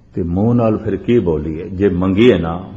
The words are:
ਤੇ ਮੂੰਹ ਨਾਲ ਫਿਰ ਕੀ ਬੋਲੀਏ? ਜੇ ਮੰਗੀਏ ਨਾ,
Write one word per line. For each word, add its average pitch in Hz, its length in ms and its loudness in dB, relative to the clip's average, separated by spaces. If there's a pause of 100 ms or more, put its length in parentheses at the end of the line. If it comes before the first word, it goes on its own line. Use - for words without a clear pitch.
(140)
ਤੇ 98 100 -4
ਮੂੰਹ 95 300 0
ਨਾਲ 117 240 2
ਫਿਰ 101 180 -4
ਕੀ 117 240 2
ਬੋਲੀਏ? 82 500 -4
ਜੇ 98 200 0
ਮੰਗੀਏ 95 500 4
ਨਾ, 85 380 -6